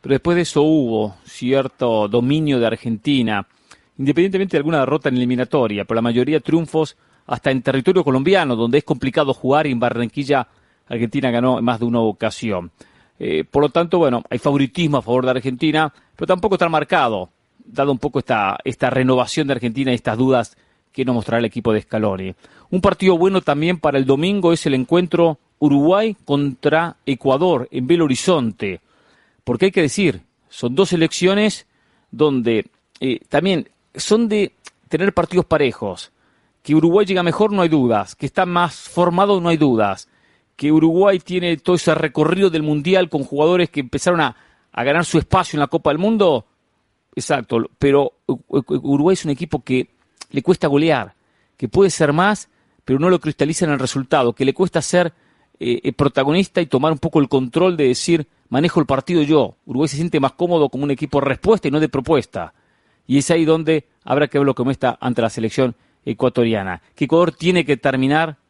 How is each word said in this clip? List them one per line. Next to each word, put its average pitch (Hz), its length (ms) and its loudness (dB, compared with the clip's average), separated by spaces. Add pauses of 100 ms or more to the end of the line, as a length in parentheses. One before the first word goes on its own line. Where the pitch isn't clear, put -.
Pero 135 140 0
después 165 200 0
de 175 60 2
eso 156 220 0
hubo 113 520 0 (120)
cierto 123 800 -2
dominio 135 500 0
de 117 80 2
Argentina, 113 800 -2 (520)
independientemente 180 540 0
de 160 80 2
alguna 156 180 0
derrota 139 320 0
en 127 60 -2
eliminatoria, 123 680 -2
pero 113 120 -4
la 113 40 0
mayoría 123 360 0
de 147 40 0
triunfos 160 560 -2 (300)
hasta 135 240 -2
en 131 100 0
territorio 139 420 0
colombiano, 139 540 2
donde 117 220 0
es - 60 0
complicado 135 500 -2
jugar, 147 320 0
y 139 60 -2
en 120 60 -4
Barranquilla 120 680 -2 (400)
Argentina 120 420 -2
ganó 120 280 0
en 117 80 -2
más 117 140 -2
de 120 40 -2
una 117 160 0
ocasión. 104 680 -4 (480)
Eh, - 260 -4
por 143 180 0
lo 147 60 2
tanto, 170 300 0
bueno, 131 320 2
hay 120 80 -4
favoritismo 143 580 0
a 117 60 0
favor 127 240 0
de 131 60 0
Argentina, 143 600 -2 (240)
pero 165 100 -8
tampoco 185 300 0
tan 170 140 0
marcado, 139 580 0 (340)
dado 143 300 -2
un - 60 -2
poco 143 220 -4
esta, 104 440 0
esta 127 240 -2
renovación 127 600 0
de 139 40 -2
Argentina 123 400 -4
y 123 40 0
estas 113 200 -4
dudas 127 400 0 (360)
que 131 120 -4
nos 123 100 0
mostrará 117 260 -2
el 117 40 -2
equipo 113 300 -2
de 107 80 -2
Scaloni. 95 520 -6 (360)
Un 185 100 -2
partido 185 380 2
bueno 190 240 0
también 156 360 -2
para 139 200 0
el 135 80 0
domingo 170 480 2
es - 100 -6
el 151 80 0
encuentro 165 680 0 (200)
Uruguay 165 680 2
contra 143 800 -2
Ecuador 139 640 0
en 127 160 -4
Belo 165 200 4
Horizonte, 120 720 -2 (640)
porque 120 240 0
hay 196 60 2
que 185 100 2
decir, 147 380 0 (280)
son 123 260 -6
dos 180 160 2
selecciones 185 760 0 (440)
donde, 120 560 0 (340)
eh, 131 280 -4
también 165 400 -2 (260)
son 226 340 0
de 208 240 -2 (360)
tener 185 260 -2
partidos 180 320 0
parejos. 120 640 -2 (500)
Que 147 120 0
Uruguay 170 320 4
llega 185 160 0
mejor, 190 280 0
no 196 120 0
hay 165 80 2
dudas. 120 440 0
Que - 120 -10
está 190 180 0
más 175 300 -2
formado, 180 680 0
no 170 80 -2
hay 165 80 2
dudas. 110 520 0 (480)
Que 147 140 -2
Uruguay 165 480 4
tiene 175 380 -4
todo 180 180 0
ese 160 200 0
recorrido 160 560 0
del 160 120 -2
Mundial 151 460 0
con 143 160 -4
jugadores 160 460 0
que 147 100 -6
empezaron 151 400 -2
a, 131 160 -2 (340)
a 120 140 -6
ganar 151 220 0
su 165 120 0
espacio 175 380 0
en 151 40 -2
la 143 80 0
Copa 156 220 0
del 147 80 0
Mundo, 190 460 2 (720)
exacto. 120 520 -2 (100)
Pero 139 340 2 (140)
U-, 131 120 -4 (120)
U-, 135 180 0
Uruguay 143 460 0
es 180 100 -6
un 156 60 -4
equipo 147 340 -6
que 127 240 -2 (420)
le - 120 -4
cuesta 180 260 0
golear, 143 460 0 (420)
que 123 120 -6
puede 190 220 4
ser 147 220 0
más, 190 380 0 (340)
pero 135 160 0
no 170 80 2
lo 180 120 2
cristaliza 156 440 -2
en 151 80 0
el 139 60 -2
resultado, 127 560 0
que 131 100 -2
le 135 100 0
cuesta 175 280 -2
ser, 175 320 0 (440)
eh, - 240 -2
eh, - 100 -4
protagonista 143 680 0
y 165 60 -2
tomar 143 260 0
un 147 60 -2
poco 165 220 0
el 139 80 2
control 160 480 0
de 143 120 2
decir, 156 380 0 (220)
"Manejo 160 320 0
el 143 60 0
partido 160 360 0
yo". 143 340 2 (100)
Uruguay 139 220 -2
se 139 80 -6
siente 160 240 -2
más 135 120 0
cómodo 170 360 0
como 135 160 -6
un 143 60 -4
equipo 139 300 -2
respuesta 143 480 0
y - 20 0
no 151 100 0
de 156 80 0
propuesta. 120 640 -2 (540)
Y 139 120 2
es 139 120 -2
ahí 165 140 2
donde 160 420 0 (180)
habrá 143 240 0
que 143 100 -2
verlo 139 160 2
como 123 160 -2
está 123 300 -2
ante 123 220 -2
la 110 80 0
selección 120 440 -2 (320)
ecuatoriana. 113 760 -2 (140)
Que - 100 -4
Ecuador 165 280 2
tiene 170 340 0
que 143 100 2
terminar 143 640 0 (120)